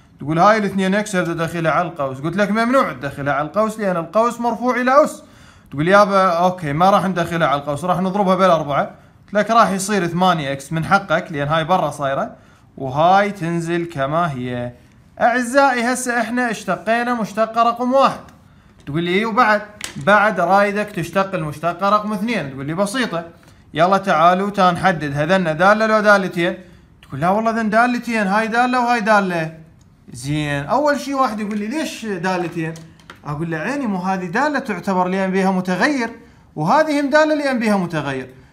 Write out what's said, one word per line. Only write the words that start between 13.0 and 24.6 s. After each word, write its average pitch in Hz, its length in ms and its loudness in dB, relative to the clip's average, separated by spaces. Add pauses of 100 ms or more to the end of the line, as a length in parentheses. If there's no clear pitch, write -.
تنزل 170 540 -4
كما 151 460 -2
هي". 123 400 -6 (500)
أعزائي، 247 720 2
هسه 240 280 -4
احنا 240 300 -2
اشتقينا 220 600 -2
مشتقة 220 500 -2
رقم 240 300 0
واحد. 254 260 4 (640)
تقول 151 180 -4
لي: 175 120 0
"إي 214 100 2
وبعد؟" 214 360 2 (340)
بعد 202 440 2
رايدك 202 460 2
تشتق 190 500 -4
المشتقة 170 540 -4
رقم 208 240 2
اثنين. 190 400 -4
تقول 135 120 -10
لي: 151 80 -6
"بسيطة، 196 500 -2 (500)
يلا 180 240 2
تعالوا 185 520 2
تا 185 220 2